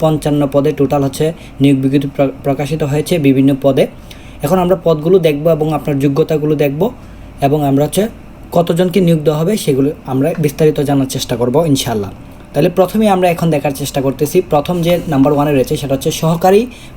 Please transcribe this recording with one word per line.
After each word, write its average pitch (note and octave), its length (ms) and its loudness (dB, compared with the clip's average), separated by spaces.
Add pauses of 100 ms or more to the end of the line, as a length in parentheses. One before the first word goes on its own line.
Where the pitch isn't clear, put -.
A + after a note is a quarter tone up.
পঞ্চান্ন D3 520 0
পদে C#3+ 200 2
টোটাল C#3+ 320 0
হচ্ছে D3+ 280 -2 (280)
নিয়োগ C#3 180 4
বিজ্ঞপ্তি C#3 300 0
প্র-, C3+ 240 -2 (100)
প্রকাশিত D3 400 -2
হয়েছে D3+ 360 0
বিভিন্ন C#3 440 4
পদে। C#3 240 2 (560)
এখন E3+ 160 2
আমরা F3+ 260 2
পদগুলো E3 340 2
দেখব D#3 320 0
এবং D#3 220 0
আপনার D3 260 -2
যোগ্যতাগুলো D3+ 560 0
দেখব D3 360 0 (500)
এবং C#3+ 260 2
আমরা C#3 180 2
হচ্ছে F#3+ 240 -2 (440)
কতজনকে F3 480 2
নিয়োগ E3+ 200 2
দেওয়া D3+ 200 0
হবে G3+ 160 0
সেগুলো C3+ 340 0 (160)
আমরা C3+ 320 0
বিস্তারিত D3+ 420 0
জানার C#3 260 0
চেষ্টা B2+ 300 -4
করব B2 300 0
ইনশাআল্লাহ। A#2 440 -2 (440)
তাহলে D3+ 140 2
প্রথমেই G3+ 400 2
আমরা F#3 220 2
এখন E3+ 200 0
দেখার D3 200 0
চেষ্টা C#3 300 -4
করতেছি, C#3+ 400 0
প্রথম D#3+ 420 -2
যে E3+ 260 2
নাম্বার C3+ 240 2
ওয়ানে D3 200 0
রয়েছে C3+ 240 0
সেটা C3+ 180 -4
হচ্ছে C#3+ 160 -2
সহকারী F#3 560 2 (300)